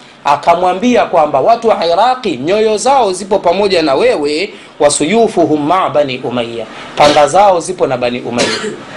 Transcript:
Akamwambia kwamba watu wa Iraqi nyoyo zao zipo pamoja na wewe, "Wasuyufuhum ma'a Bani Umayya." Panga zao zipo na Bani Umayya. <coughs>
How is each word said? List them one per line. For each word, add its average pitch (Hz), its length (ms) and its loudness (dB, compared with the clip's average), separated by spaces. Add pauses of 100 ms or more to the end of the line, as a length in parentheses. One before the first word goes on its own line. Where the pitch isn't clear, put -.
(240)
Akamwambia 180 800 2
kwamba 151 360 2
watu 226 280 2
wa 202 180 0
Iraqi 208 500 0
nyoyo 214 400 0
zao 226 360 2
zipo 190 260 -2
pamoja 180 440 0
na 147 120 0
wewe, 165 560 0 (300)
"Wasuyufuhum 151 840 2
ma'a 170 240 0
Bani 135 340 -2
Umayya." 117 420 -6 (300)
Panga 147 320 4
zao 185 320 4
zipo 175 260 -4
na 135 100 -2
Bani 123 240 -4
Umayya. 120 300 -2
<coughs> 110 60 -6 (400)